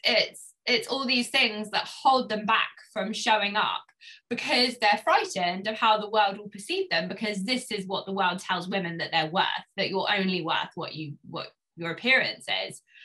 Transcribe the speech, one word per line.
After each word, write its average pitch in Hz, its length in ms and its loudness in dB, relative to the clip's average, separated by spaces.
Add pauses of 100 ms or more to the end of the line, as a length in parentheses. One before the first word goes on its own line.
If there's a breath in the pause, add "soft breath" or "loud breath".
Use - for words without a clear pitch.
it's, - 500 0 (140)
it's 233 200 2
all 269 200 -2
these 247 220 2
things 214 420 0
that - 180 -2 (140)
hold 262 260 6
them 214 160 -2
back 214 240 2 (240)
from 202 180 -4
showing 214 440 2
up 170 280 0 (480 loud breath)
because 254 480 0
they're 214 240 4
frightened 196 640 2
of 226 80 -2
how 214 240 4
the 208 100 -8
world 208 280 2
will 208 100 -14
perceive 359 420 -6
them, 175 200 0
because 202 340 -4
this 254 260 -2
is 202 160 -4
what 185 200 -4
the 196 80 -6
world 185 260 0
tells 180 300 -4
women 175 280 -2
that 151 140 -6
they're 160 180 2
worth, 180 160 2 (300)
that 196 140 -2
you're 190 200 0
only 190 320 0
worth 156 340 -2
what - 200 -8
you, 151 200 -10 (140)
what - 200 -8 (260)
your 170 160 -6
appearance 220 540 0 (200)
is. - 160 -14 (240 loud breath)